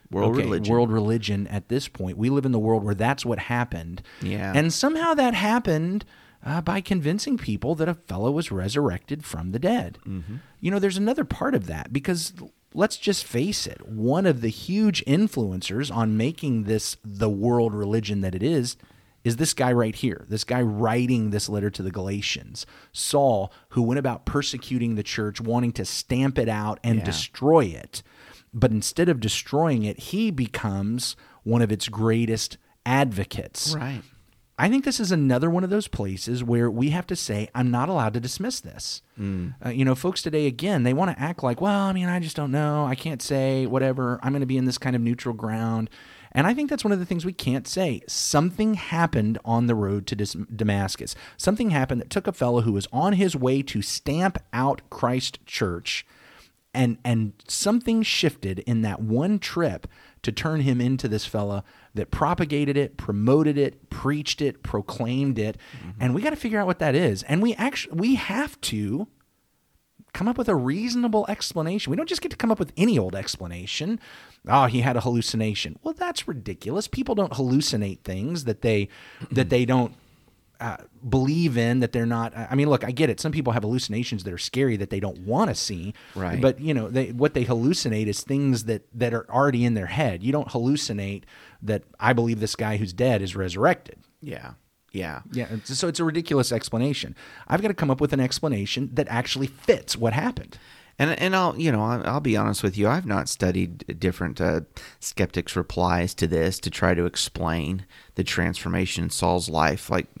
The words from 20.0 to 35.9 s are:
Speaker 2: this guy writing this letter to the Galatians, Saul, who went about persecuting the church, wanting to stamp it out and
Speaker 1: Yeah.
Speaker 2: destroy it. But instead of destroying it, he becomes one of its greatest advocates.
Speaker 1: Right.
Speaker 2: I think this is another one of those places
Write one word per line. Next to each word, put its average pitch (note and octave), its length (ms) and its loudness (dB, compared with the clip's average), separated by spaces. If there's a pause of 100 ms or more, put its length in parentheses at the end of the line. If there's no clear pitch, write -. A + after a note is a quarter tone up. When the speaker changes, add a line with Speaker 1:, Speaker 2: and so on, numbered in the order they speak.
Speaker 2:
this G#2 160 -4
guy B2 160 0
writing A2+ 680 2
this G#2 180 -2
letter G#2 220 0
to G2 120 -10
the F#2+ 80 -4
Galatians, G2 760 -6 (260)
Saul, A#2+ 580 2 (200)
who B2 100 0
went A#2+ 180 2
about C3 280 -2
persecuting A#2+ 720 -2
the G#2 60 -2
church, G#2 380 -4
wanting A#2+ 320 0
to F#2 140 -6
stamp C3 520 0
it A2+ 100 2
out G#2+ 360 -2
and A2+ 140 4
Speaker 1:
Yeah. F#2 60 -2
Speaker 2:
destroy B2+ 600 2
it. - 380 -8 (500)
But A#2 180 4
instead C3+ 380 2
of C3+ 120 4
destroying C3 640 0
it, G#2 140 -4
he G#3+ 320 -2
becomes A2+ 840 -2 (260)
one A#2 200 4
of G#2+ 100 2
its G2+ 160 -2
greatest A2+ 720 0 (260)
advocates. - 920 -2
Speaker 1:
Right. C3+ 280 -8 (540)
Speaker 2:
I D3+ 120 2
think C4+ 160 2
this C4 160 0
is F#3+ 100 0
another C#3+ 400 4
one F3+ 140 2
of F3+ 60 -2
those G#3 180 0
places A2 560 -4